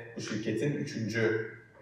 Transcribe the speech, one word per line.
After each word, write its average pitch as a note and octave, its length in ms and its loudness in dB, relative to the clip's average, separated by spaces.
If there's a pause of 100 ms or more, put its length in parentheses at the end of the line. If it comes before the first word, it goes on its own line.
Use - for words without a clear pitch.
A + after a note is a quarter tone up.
(160)
bu - 40 -6
şirketin A2+ 520 0
üçüncü A2+ 800 2 (300)